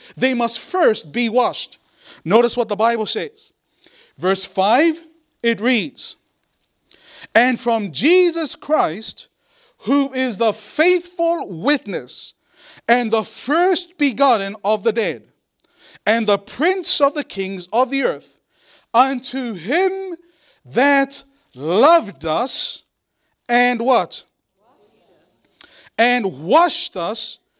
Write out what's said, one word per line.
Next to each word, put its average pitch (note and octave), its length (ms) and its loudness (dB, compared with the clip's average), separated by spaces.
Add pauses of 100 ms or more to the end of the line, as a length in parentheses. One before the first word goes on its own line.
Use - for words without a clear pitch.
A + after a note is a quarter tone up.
(160)
they B3+ 180 0
must A#3 260 -2
first A#3 520 0
be A#3+ 180 -2
washed. G#3+ 500 -2 (440)
Notice A3+ 340 4
what A#3 100 -2
the G3 80 -4
Bible A3 320 0
says. - 460 -8 (640)
Verse F#3+ 280 -2
five, C4 540 2 (420)
it A#3 200 0
reads, G#3+ 560 -2 (1160)
"And A#3+ 260 2
from G#3 340 -2
Jesus E4 600 0
Christ, G#3+ 720 -4 (520)
who C#4 340 0
is B3+ 240 -2
the A3 160 2
faithful E4+ 960 0
witness F3+ 840 -4 (540)
and A#3 240 2
the A3 120 2
first - 720 -2
begotten A3+ 680 2
of G#3 200 0
the A3+ 80 2
dead, F3 380 -4 (760)
and A3+ 220 2
the G#3 100 4
prince - 640 -2
of C#4+ 140 4
the D4 80 -2
kings F#3+ 500 -8
of A#3+ 160 2
the C4+ 140 -2
earth, D#3 360 -6 (540)
unto B3+ 600 0
him F4+ 640 -2 (480)
that C#4 600 0 (320)
loved F#3+ 680 2
us - 580 -4 (640)
and" B3 320 2
what? A#3 420 0 (1700)
"And A3 480 0
washed D#4 500 2
us F3+ 440 -6 (200)